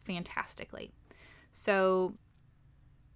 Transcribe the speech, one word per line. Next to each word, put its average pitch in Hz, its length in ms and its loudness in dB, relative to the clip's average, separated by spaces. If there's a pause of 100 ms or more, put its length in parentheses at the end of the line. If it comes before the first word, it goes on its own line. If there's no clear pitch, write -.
fantastically. - 880 -8 (580)
So 190 640 2 (1000)